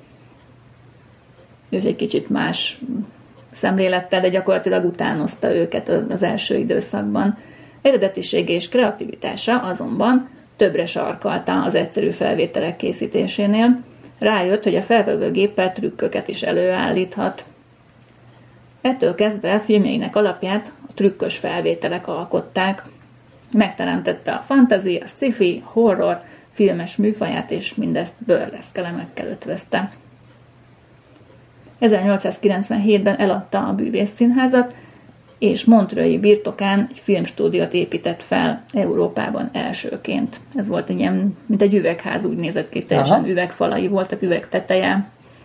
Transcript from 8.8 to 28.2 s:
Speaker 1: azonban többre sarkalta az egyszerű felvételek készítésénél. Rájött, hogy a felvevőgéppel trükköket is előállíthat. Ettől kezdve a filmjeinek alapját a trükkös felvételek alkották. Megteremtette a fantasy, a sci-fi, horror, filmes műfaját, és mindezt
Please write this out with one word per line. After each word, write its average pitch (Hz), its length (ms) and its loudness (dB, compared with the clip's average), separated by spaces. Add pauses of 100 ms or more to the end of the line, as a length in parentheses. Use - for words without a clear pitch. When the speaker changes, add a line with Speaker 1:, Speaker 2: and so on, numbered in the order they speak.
Speaker 1:
azonban 226 720 0 (260)
többre 170 300 2
sarkalta 175 800 -2
az - 120 -2
egyszerű - 360 0
felvételek 170 640 -2
készítésénél. 208 1040 0 (400)
Rájött, 208 440 2
hogy 175 120 2
a 175 60 2
felvevőgéppel 190 880 2
trükköket - 560 -4
is - 140 -8
előállíthat. 185 1040 -2 (1400)
Ettől 247 340 0
kezdve 208 380 0
a 214 60 2
filmjeinek 202 560 2
alapját 202 560 0 (160)
a - 60 -20
trükkös 196 440 0
felvételek 170 720 -4
alkották. 185 760 -4 (680)
Megteremtette 180 800 -2
a - 140 -4
fantasy, 214 500 4
a - 120 -6
sci-fi, 214 580 0
horror, 185 560 2 (300)
filmes 175 440 0
műfaját, 214 560 -2
és - 240 -8
mindezt 170 380 -4 (120)